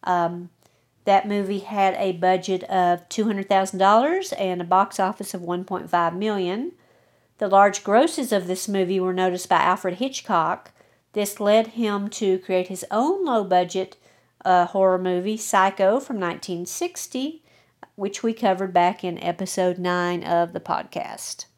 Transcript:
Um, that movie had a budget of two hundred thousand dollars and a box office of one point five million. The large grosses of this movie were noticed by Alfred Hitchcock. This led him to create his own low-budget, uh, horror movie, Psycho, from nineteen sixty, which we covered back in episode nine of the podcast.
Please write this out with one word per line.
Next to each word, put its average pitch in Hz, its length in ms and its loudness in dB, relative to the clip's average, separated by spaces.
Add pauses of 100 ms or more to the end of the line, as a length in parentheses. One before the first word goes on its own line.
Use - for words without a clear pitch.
Um, 175 440 -2 (540)
that 196 240 4
movie 202 320 -2
had 196 360 0
a 190 180 -2
budget 185 520 0
of 175 440 0
two 214 160 -2
hundred 196 240 -2
thousand 190 300 2
dollars 262 520 4
and 180 300 -4
a 175 40 -6
box 185 320 2
office 190 360 -4
of 180 80 -8
one 180 240 -6
point 180 240 -8
five 170 260 0
million. 208 560 -4 (680)
The 208 100 -2
large 196 340 6
grosses 254 480 2
of 190 160 0
this 185 220 -6
movie 190 320 0
were 185 100 -2
noticed 180 380 -2
by 180 80 4
Alfred 180 380 0
Hitchcock. 190 760 -4 (400)
This 208 300 -6
led 214 260 4
him 208 440 -4
to 185 280 0
create 185 300 -2
his 185 200 -10
own 330 360 0
low-budget, 185 720 0 (480)
uh, 180 220 4
horror 190 320 2
movie, 185 360 -2
Psycho, 196 640 2
from 269 180 -8
nineteen 175 480 -6
sixty, 311 800 -8 (520)
which 202 280 -6
we 226 80 0
covered 190 400 0
back 180 320 2
in 175 180 -6
episode 180 580 -2
nine 175 440 -2
of 170 300 0
the - 80 -8
podcast. - 840 -8 (100)